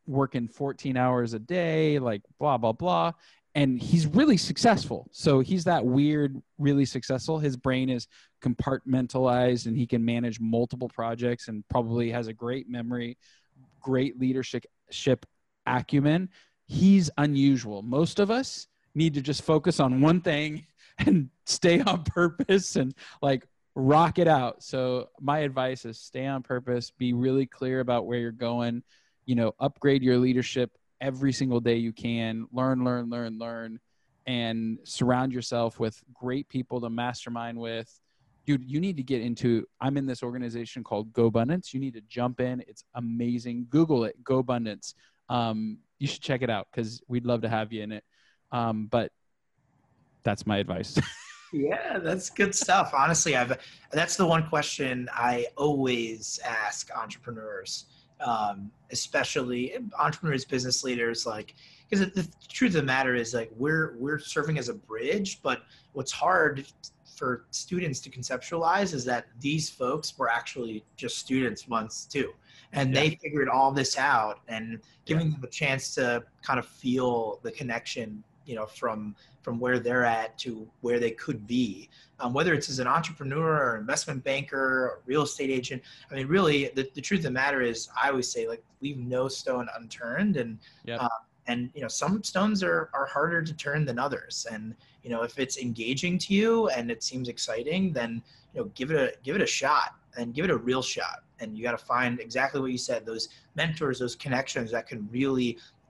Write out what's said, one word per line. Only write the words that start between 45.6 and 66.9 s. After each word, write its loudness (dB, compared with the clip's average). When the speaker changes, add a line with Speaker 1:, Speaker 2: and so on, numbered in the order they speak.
Speaker 1:
you -4
should -6
check -2
it 2
out -2
'cause -6
we'd -2
love 2
to -2
have -2
you -6
in -8
it. -12
Um, -2
but 0
that's -2
my 2
advice. -2
<laughs> -10
Speaker 2:
Yeah, -2
that's -4
good 0
stuff. 2
Honestly, 4
I've, 0
that's 0
the 4
one 4
question -2
I 0
always 0
ask -4
entrepreneurs, -10
um, -2
especially -2
entrepreneurs, -2
business -2
leaders, -2
like, -8
'cause 2
the, 4
the -4
truth 2
of 2
the 4
matter 2
is, -2
like, -4
we're, 0
we're -4
serving -2
as -6
a -4
bridge, -4
but -2
what's -6
hard 2